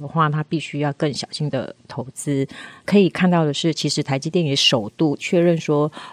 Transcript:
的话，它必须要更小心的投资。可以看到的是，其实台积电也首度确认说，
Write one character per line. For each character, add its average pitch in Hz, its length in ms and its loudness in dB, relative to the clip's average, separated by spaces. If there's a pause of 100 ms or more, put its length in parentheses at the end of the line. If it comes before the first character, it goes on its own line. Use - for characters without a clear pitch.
的 143 80 -12
话， 156 220 2
它 151 140 -2
必 165 140 -4
须 143 200 -8
要 147 160 0
更 147 180 -2
小 - 180 -8
心 147 200 -4
的 123 240 -6 (120)
投 - 160 -8 (120)
资。 139 340 -2 (380)
可 202 120 4
以 175 120 6
看 180 200 2
到 165 140 4
的 147 80 0
是， 160 220 0
其 147 160 -2
实 147 120 0
台 135 160 -2
积 160 120 -6
电 180 120 2
也 139 140 0
首 110 400 2
度 151 200 2
确 - 220 0
认 170 200 4
说， 151 340 0 (200)